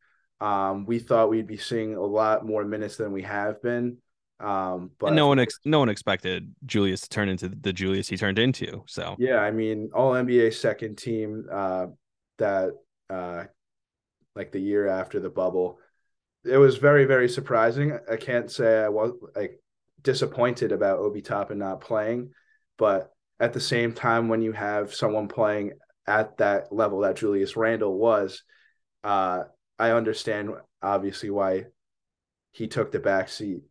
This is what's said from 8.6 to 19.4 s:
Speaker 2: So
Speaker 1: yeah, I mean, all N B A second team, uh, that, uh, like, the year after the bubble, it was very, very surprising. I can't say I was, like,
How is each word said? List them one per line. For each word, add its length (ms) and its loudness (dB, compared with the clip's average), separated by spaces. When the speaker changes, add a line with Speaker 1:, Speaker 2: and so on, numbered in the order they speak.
Speaker 2:
So 320 -8
Speaker 1:
yeah, 200 2
I 140 0
mean, 420 -2
all 200 4
N 120 0
B 140 4
A 120 4
second 460 -4
team, 520 -6
uh, 360 -4
that, 360 0
uh, 360 -8
like, 180 -12
the 80 -4
year 260 2
after 320 -2
the 120 -4
bubble, 480 -2
it 140 4
was 180 8
very, 300 6
very 220 4
surprising. 680 0
I 60 -2
can't 340 -2
say 360 4
I 40 0
was, 220 0
like, 240 -6